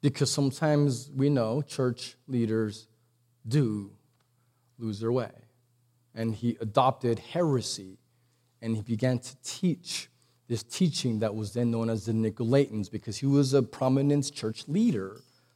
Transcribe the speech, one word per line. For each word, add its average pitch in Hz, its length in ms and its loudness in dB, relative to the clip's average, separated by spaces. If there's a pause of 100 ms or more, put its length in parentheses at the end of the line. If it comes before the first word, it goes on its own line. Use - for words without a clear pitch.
Because 139 280 0
sometimes 143 840 2
we 135 140 2
know 127 320 2
church - 560 -4 (100)
leaders 110 600 -2 (600)
do 110 440 0 (840)
lose 110 220 -6
their 113 120 -2
way. 123 200 -2 (840)
And 113 220 -2
he 117 240 -2
adopted 117 600 2
heresy, 113 800 -2 (640)
and 113 140 -2
he 107 60 -4
began 120 380 0
to - 220 -14
teach - 680 -4 (400)
this 117 120 -2
teaching 127 580 0
that 107 140 0
was 107 200 -6
then 120 180 2
known 113 180 0
as 107 180 -2
the 117 40 0
Nicolaitans, 113 800 2
because 107 240 -8
he - 100 -4
was 139 280 4
a 139 100 6
prominent 139 720 2
church - 340 -8
leader, 139 540 0 (340)